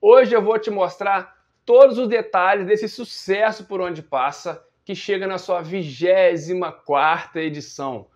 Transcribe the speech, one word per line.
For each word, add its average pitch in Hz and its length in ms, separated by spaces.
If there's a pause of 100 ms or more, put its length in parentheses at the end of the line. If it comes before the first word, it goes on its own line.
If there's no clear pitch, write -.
Hoje 233 340
eu 220 60
vou 214 180
te 220 100
mostrar 196 640 (320)
todos 247 320
os 247 120
detalhes 202 580
desse 214 220
sucesso 214 720
por 196 160
onde 175 220
passa, 143 600 (220)
que - 100
chega 190 320
na 190 120
sua 175 240
vigésima 170 1120
quarta 156 680
edição. 139 760